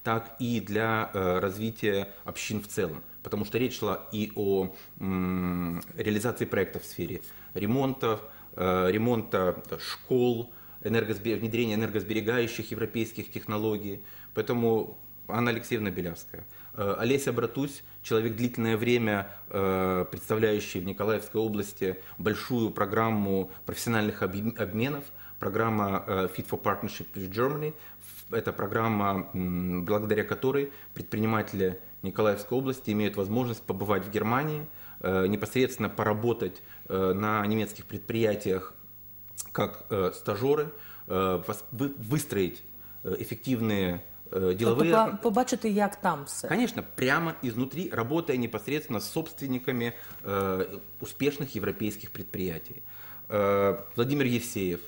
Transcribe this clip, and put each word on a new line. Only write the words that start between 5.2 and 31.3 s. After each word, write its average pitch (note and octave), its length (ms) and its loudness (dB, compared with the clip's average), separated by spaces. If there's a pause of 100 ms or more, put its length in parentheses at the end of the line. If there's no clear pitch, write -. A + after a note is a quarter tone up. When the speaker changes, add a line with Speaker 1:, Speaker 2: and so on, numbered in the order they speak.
Speaker 1:
реализации G#2+ 480 0
проектов F#2 380 0
в - 20 -12
сфере F2 360 -6 (320)
ремонта, A#2 680 2 (360)
э, F#2 360 4
ремонта G#2+ 720 2 (180)
школ, B2 720 0 (320)
энергосбе-, G#2+ 520 2
внедрения A2+ 400 0
энергосберегающих G#2+ 960 0
европейских A2 600 -2
технологий. G#2 680 -2 (340)
Поэтому A2+ 640 2 (300)
Анна A#2+ 240 2
Алексеевна G#2+ 400 -2
Белявская. F2 540 -6 (320)
Э, G2+ 220 0
Олеся C3 340 2
Братусь — B2+ 500 -2 (180)
человек, A2+ 360 2
длительное A#2 400 2
время, A2+ 500 4 (220)
э, F#2 600 4
представляющий G#2+ 720 2
в F2 60 -6
Николаевской G#2 560 0
области G2 560 0 (200)
большую A2 520 2
программу G2+ 840 2 (140)
профессиональных G#2+ 560 2
объ-, G2+ 360 0
обменов, A#2 460 0 (360)
программа, G#2 680 2
э, F#2+ 260 2
Fit - 160 -6
for - 120 -2
Partnership G2 520 -2
with F#2+ 160 -6
Germany. D3 440 0 (580)
Эта - 220 -2
программа, G#2 800 2
м, F2+ 520 0
благодаря G#2 380 2
которой C3+ 480 0 (220)
предприниматели G#2 880 0 (240)